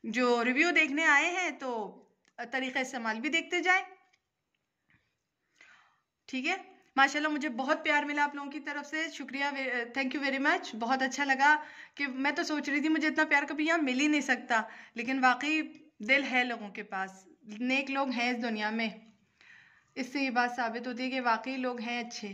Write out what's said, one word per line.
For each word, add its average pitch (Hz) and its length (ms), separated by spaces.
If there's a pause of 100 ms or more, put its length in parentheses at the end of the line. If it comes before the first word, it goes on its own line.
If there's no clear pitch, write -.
जो 240 360
रिव्यू 262 300
देखने 311 340
आए 302 280
हैं, 349 240
तो 262 140 (680)
तरीक़ा 262 420
इस्तेमाल 226 380
भी 269 100
देखते 330 320
जाएं, 370 220 (2500)
ठीक 262 160
है? 349 100 (400)
माशाल्लाह, 285 360
मुझे 294 180
बहुत 262 340
प्यार 294 220
मिला 294 180
आप 294 120
लोगों 285 140
की 294 100
तरफ 285 260
से, 311 240
शुक्रिया, 285 400
वे-, 254 440
thank 262 220
you 285 80
very 269 220
much। 339 300
बहुत 233 260
अच्छा 262 220
लगा 277 320 (420)
कि 285 100
मैं 269 280
तो 339 80
सोच 294 260
रही 285 120
थी 311 80
मुझे 311 180
इतना 311 180
प्यार 294 200
कभी 302 220
यहाँ 339 120
मिल 254 200
ही 294 80
नहीं 302 140
सकता, 240 420 (340)
लेकिन 247 220
वाकई 262 420 (400)
दिल 269 220
है 247 200
लोगों 226 260
के 202 140
पास, 190 420 (360)
नेक 269 280
लोग 269 220
हैं 240 200
इस 240 60
दुनिया 214 340
में। 226 420 (840)
इससे 269 240
ये 269 100
बात 240 240
साबित 233 320
होती 247 160
है 262 60
कि 262 100
वाकई 240 380
लोग 247 220
हैं 233 260
अच्छे। 220 280